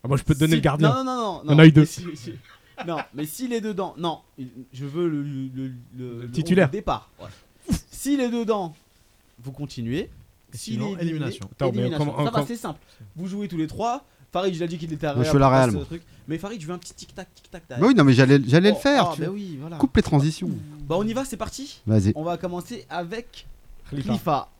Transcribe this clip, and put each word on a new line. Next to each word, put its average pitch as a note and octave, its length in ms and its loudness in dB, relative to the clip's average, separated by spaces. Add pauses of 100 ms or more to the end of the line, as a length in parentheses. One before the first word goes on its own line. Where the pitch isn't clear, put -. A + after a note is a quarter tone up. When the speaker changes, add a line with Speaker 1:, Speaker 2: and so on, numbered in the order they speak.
Speaker 1:
Ah, - 40 -8
moi, C3+ 100 2
je - 60 -4
peux D3+ 100 2
te - 60 0
donner D#3+ 140 4
Speaker 2:
Si D#3 40 4
Speaker 1:
le D3 40 0
gardien. D3 280 4
Speaker 2:
non, C4 140 0
non, B3+ 120 -4
non, A3 180 -4
non, D3 100 -12
Speaker 1:
Il D3+ 60 -6
y - 20 4
en C#3+ 40 6
Speaker 2:
non, D#3 80 10
Speaker 1:
a - 40 12
eu D#3+ 40 12
deux. D3 100 8
Speaker 2:
mais D3+ 60 8
si, - 180 -12 (100)
si, - 180 -16 (540)
non, E3 100 -6 (160)
mais D3 120 -6
s'il A#3+ 280 -8
est A3+ 80 -4
dedans, F#3+ 360 -6
non, E3 220 -4 (180)
il, B2+ 120 -12 (240)
je C3+ 120 -12
veux E3 220 -4
le, D3 140 -4
le, C3+ 320 -8
le, C3 140 -8
le, C3 60 -12 (220)
Speaker 1:
Le B2 280 -12
Speaker 2:
le A#2 80 -12
Speaker 1:
titulaire. E3+ 360 2
Speaker 2:
onze C3 40 -2
de F#3+ 60 -8
départ. C#3+ 320 -8 (100)
Ouais. - 560 -8 (160)
S'il C#4 280 -2
est B3 120 0
dedans, G#3 420 -4 (680)
vous B2+ 120 -14
continuez. C3+ 580 -8 (440)
Speaker 3:
Et A#2 40 -16
Speaker 2:
S'il A3 160 -10
Speaker 3:
sinon, G#3+ 140 -4
Speaker 2:
est F#3 140 -8
éliminé, E3+ 100 -2
Speaker 3:
élimination. D3 400 -8
Speaker 1:
Attends, - 200 -6
mais A2 80 -4
Speaker 2:
élimination. D3 260 -2
Speaker 1:
comment, D3 120 -6
Speaker 2:
Ça D3 80 -2
va, A3+ 60 -2
Speaker 1:
comment D3 160 0
Speaker 2:
c'est A#3 80 -8
simple. E3+ 240 -12 (360)
Vous F3 120 -10
jouez G3+ 200 -8
tous E3 100 -8
les D#3 100 -2
trois. A#3 360 -6 (280)
Farid, F#3+ 240 -2
il D#3+ 80 -4
a F3 40 -4
dit E3+ 120 -8
qu'il D#3+ 120 -8
était D#3 140 -6
à D3 80 -2
Speaker 4:
Moi, B2 100 2
je D#3 60 0
Speaker 2:
Real, D3+ 60 4
Speaker 4:
suis - 20 6
à - 20 6
la C3+ 80 6
Speaker 2:
on B2+ 40 6
passe C3 80 6
Speaker 4:
Real, B2+ 120 4
Speaker 2:
ce G2 40 -2
Speaker 4:
moi. D#2+ 100 -6
Speaker 2:
truc. E3+ 160 -14 (260)
Mais D#3 120 -6
Farid, G3+ 220 -12
je D3 60 -14
veux F3 60 -10
un F3 60 -10
petit - 160 -18
tic-tac, - 400 -18
tic-tac - 340 -20
Speaker 4:
Mais C3 180 2
oui, C4+ 80 8
non, E3 80 8
mais C3+ 100 8
j'allais, C3+ 340 8
j'allais F3 240 6
le G#3 40 0
Speaker 2:
Oh, G3+ 60 -10
Speaker 4:
faire, C#4 280 4
Speaker 2:
ah, - 40 -6
Speaker 4:
tu D3+ 80 -8
Speaker 2:
bah D3+ 60 -4
Speaker 4:
vois. G3 80 -8
Speaker 2:
oui, F#3 260 -12
voilà. D#3+ 160 -12
Speaker 4:
Coupe B3+ 180 0
les G#3+ 80 6
transitions. D#3 460 0 (380)
Speaker 2:
Bah, D#3+ 100 -2
on G#3 100 0
y A3+ 60 -4
va, C4 120 -4
c'est A#3 120 -12
parti. - 480 -12
Speaker 4:
Vas-y. G#2+ 300 4
Speaker 2:
On D#3 80 -8
va E3+ 140 -4
commencer F3 520 -10
avec F3 560 -10 (460)
Speaker 1:
Khalifa. C3+ 180 -6
Speaker 2:
Khalifa. C#3 400 -2 (100)